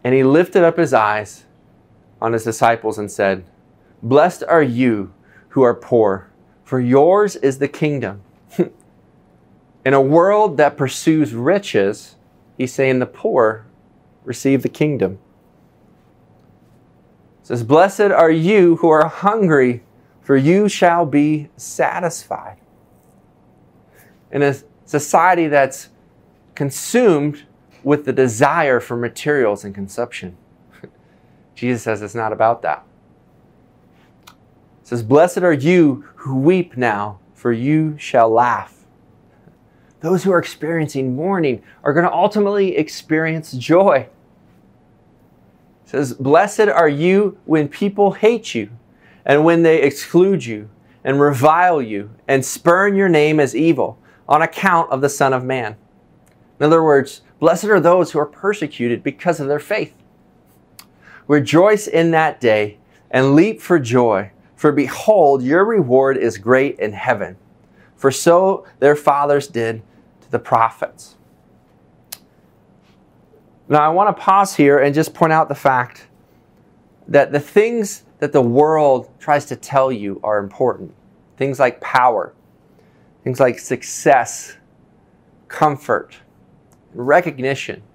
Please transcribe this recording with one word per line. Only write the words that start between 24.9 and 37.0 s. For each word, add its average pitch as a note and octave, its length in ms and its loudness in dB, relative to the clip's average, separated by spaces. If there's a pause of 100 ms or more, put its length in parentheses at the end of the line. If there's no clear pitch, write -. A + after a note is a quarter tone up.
that's C#3 440 -2 (640)
consumed D3 880 -2 (380)
with D3 240 0
the C3 80 -4
desire C3 680 2
for A#2+ 160 -10
materials A#2 680 -2
and G2+ 120 -16
consumption, G2 640 -12 (440)
<laughs> - 720 -20
Jesus B2 280 -4
says A2 180 -4
it's G#2 140 -14
not A2 180 -6
about A2 300 -2
that. D#2 200 -6 (1400)
It - 60 -20 (520)
says, A#2+ 180 -8
"Blessed D#3+ 400 2
are F3 100 2
you D3+ 600 2
who C3 220 -10
weep F3 420 0
now, G#2 400 -4 (160)